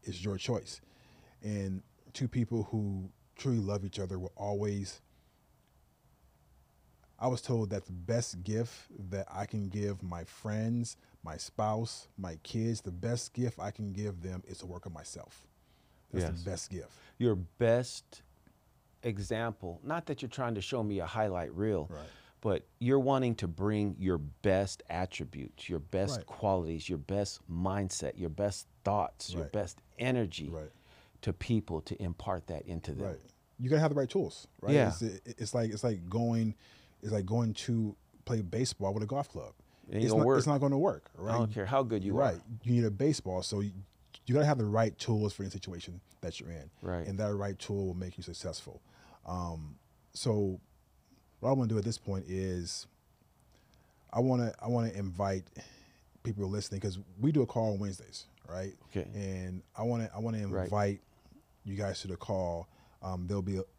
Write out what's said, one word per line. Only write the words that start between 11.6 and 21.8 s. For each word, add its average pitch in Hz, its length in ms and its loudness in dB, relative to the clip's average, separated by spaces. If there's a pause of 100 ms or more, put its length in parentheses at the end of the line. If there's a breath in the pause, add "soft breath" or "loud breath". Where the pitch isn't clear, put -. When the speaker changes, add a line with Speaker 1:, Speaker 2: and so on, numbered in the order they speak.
Speaker 1:
my 87 260 -6
kids, 113 380 -2
the 95 100 -8
best 117 420 -4
gift 123 260 -2
I 104 120 -4
can 101 220 -6
give 101 280 -4
them 92 260 -6
is 92 120 -12
the - 60 -14
work 87 200 -10
of 92 80 -8
myself. - 520 -16 (640 soft breath)
That's 90 140 2
Speaker 2:
Yes. 85 180 -4
Speaker 1:
the 95 60 -4
best 87 220 -6
gift. 85 200 -8 (280 loud breath)
Speaker 2:
Your 117 160 6
best 117 880 0 (800)
example, 107 800 -2
not 165 240 -2
that 147 140 -4
you're 123 80 -6
trying 117 260 -2
to 98 60 -2
show 117 220 0
me 101 160 2
a 85 60 0
highlight 90 500 0
reel, 92 360 2